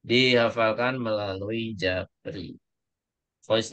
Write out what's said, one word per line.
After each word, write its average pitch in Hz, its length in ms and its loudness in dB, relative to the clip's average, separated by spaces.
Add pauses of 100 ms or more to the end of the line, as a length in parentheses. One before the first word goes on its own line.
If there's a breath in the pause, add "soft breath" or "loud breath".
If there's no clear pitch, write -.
Dihafalkan 117 920 2 (120)
melalui 107 680 -4
Jabri. 92 800 -6 (880)
Voice 110 260 2